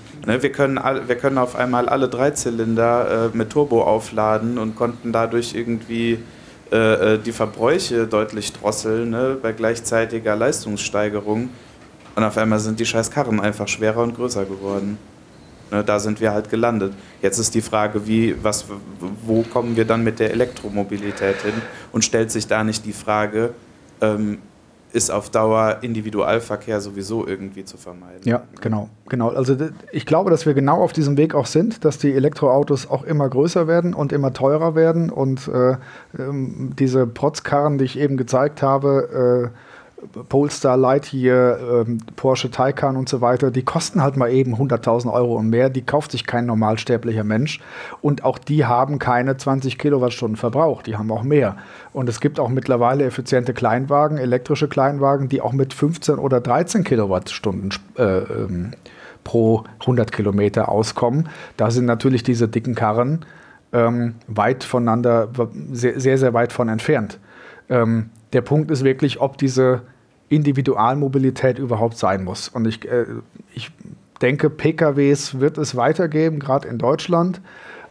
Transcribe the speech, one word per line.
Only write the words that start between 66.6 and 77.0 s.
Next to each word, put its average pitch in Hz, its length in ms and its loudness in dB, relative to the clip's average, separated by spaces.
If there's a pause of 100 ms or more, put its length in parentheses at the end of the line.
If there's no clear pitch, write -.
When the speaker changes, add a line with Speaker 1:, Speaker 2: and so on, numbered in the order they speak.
Speaker 2:
entfernt. 110 480 0 (520)
Ähm, 113 420 2 (220)
der 123 80 4
Punkt 151 280 0
ist 135 140 0
wirklich, 135 360 2
ob 131 200 -2
diese 127 420 2 (460)
Individualmobilität 135 1300 2
überhaupt 117 380 -2
sein 95 260 0
muss. 90 260 -8
Und 113 160 -2
ich, 110 240 -4
äh, 120 160 0 (480)
ich - 160 -12 (540)
denke, 143 260 2
P 156 240 0
K 156 220 2
Ws 143 440 2
wird 147 200 0
es 131 160 -4
weitergeben, 156 640 0
gerade 139 280 -2
in 120 120 -6
Deutschland. 170 600 0 (500)